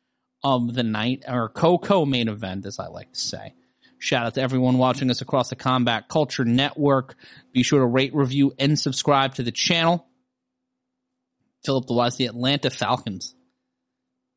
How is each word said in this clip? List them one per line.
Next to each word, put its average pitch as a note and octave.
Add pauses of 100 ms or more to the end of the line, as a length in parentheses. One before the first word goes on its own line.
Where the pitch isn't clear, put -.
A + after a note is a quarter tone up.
(440)
of B2
the B2
night, A2+
or B2
co-co F3
main B2
event, G2
as G2+
I -
like -
to -
say. - (440)
Shout A#2+
out A2+
to C3
everyone B2+
watching B2+
us A#2+
across B2+
the C3
Combat B2+
Culture C#3+
Network. C3+ (360)
Be B2+
sure C#3
to B2+
rate, C3
review, C#3
and D3
subscribe C3+
to C3+
the A#2+
channel. E3+ (1600)
Philip C3+
DeWise, A#2+
the B2+
Atlanta B2+
Falcons. A2 (1040)